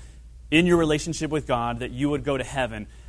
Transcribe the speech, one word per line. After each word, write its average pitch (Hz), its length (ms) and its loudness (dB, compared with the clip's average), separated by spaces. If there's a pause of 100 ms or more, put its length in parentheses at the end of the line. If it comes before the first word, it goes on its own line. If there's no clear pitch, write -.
(520)
in 170 160 6
your 175 100 8
relationship 156 540 0
with 151 160 -2
God, 120 320 0
that 123 100 -4
you 127 220 -2
would 139 120 -2
go 139 140 0
to 127 60 -2
heaven, 113 420 -4 (240)